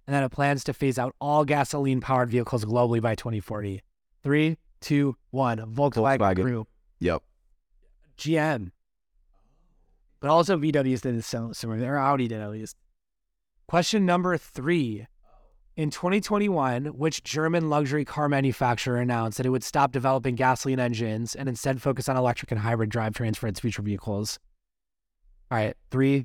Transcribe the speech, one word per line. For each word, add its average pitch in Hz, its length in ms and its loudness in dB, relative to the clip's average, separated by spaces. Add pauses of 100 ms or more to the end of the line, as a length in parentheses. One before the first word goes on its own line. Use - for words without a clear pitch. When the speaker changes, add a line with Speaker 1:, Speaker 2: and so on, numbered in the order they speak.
Speaker 1:
and 139 80 -2
that 143 80 2
it 131 60 -2
plans 139 360 0
to 139 100 -4
phase 135 240 0
out 127 200 -4
all 147 280 2
gasoline-powered 135 840 0
vehicles 117 380 0
globally 117 340 2
by 110 140 0
twenty 110 260 -4
forty? 101 400 -8 (420)
Three, 151 360 2 (240)
two, 143 340 0 (140)
one. 123 300 0
Volkswagen 120 580 2
Speaker 2:
Volkswagen. 95 240 4
Speaker 1:
Group. 117 260 -2 (300)
Speaker 2:
Yep. 85 240 0 (960)
Speaker 1:
G 160 180 0
M. 143 340 0 (1500)
But 135 80 -4
also 170 300 4
V 151 140 0
W 135 200 2
is 123 80 -2
doing 117 220 -2
so 117 300 -6
similar. 117 380 -6
Or 143 60 -2
Audi 135 320 2
did 110 140 -8
at 104 80 -8
least. 110 260 -12 (880)
Question 185 380 2
number 175 320 2
three. 127 680 -2 (720)
In 156 140 0
twenty 185 320 0
twenty-one, 156 640 0
which 151 360 -2
German 160 460 0
luxury 147 380 0
car 147 240 -2
manufacturer 131 640 2
announced 120 400 0
that 127 80 -2
it 127 60 2
would 127 120 0
stop 139 300 0
developing 131 420 0
gasoline 127 460 2
engines 113 540 -2
and 135 160 -4
instead 127 320 -4
focus 131 260 -2
on 131 80 0
electric 123 340 0
and 117 80 0
hybrid 110 300 0
drivetrains 110 480 -2
for - 100 -6
its 104 140 -6
future 110 220 -4
vehicles? 104 560 -4 (1120)
All 117 80 0
right, 107 180 0 (140)
three, 135 340 2